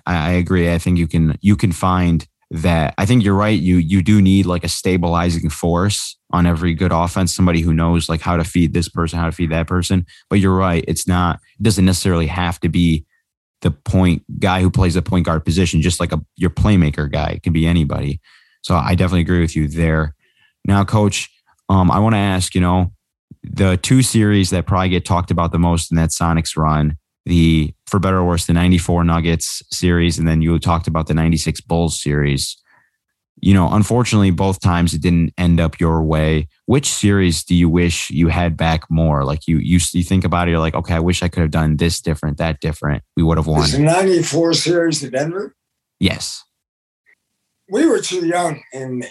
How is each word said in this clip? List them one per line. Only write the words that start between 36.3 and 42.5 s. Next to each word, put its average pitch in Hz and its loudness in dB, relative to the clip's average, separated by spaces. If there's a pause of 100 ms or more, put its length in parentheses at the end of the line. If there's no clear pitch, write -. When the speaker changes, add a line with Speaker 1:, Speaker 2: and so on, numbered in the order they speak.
Speaker 1:
Which 139 0
series 95 0
do - -2
you 87 4
wish 85 0
you 82 2
had 85 0
back 80 -2
more? 78 0
Like, 73 -6
you, 82 0
you, 87 2 (120)
you 90 0
think 92 0
about 87 0
it, 85 0
you're 82 0
like, 80 -2
"Okay, - -4
I 82 0
wish 87 0
I 90 -2
could 87 -4
have 78 0
done 78 0
this 82 -2
different, 76 -4
that 80 -4